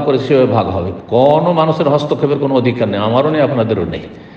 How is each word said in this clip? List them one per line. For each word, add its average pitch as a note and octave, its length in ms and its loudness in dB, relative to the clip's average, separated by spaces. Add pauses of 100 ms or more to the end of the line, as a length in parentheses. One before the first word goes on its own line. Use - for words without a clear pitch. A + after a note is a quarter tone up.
করে C3+ 120 2
সেভাবে C3 360 2
ভাগ A2 140 0
হবে, F#2 240 -4 (160)
কোনো D3 460 2
মানুষের D#3+ 340 0
হস্তক্ষেপের C#3+ 520 0
কোনো C3+ 160 -2
অধিকার A#2+ 320 0
নেই, G2+ 120 -2
আমারও B2 300 2
নেই, D#3 120 0
আপনাদেরও A2 440 0
নেই। E2 200 -8 (320)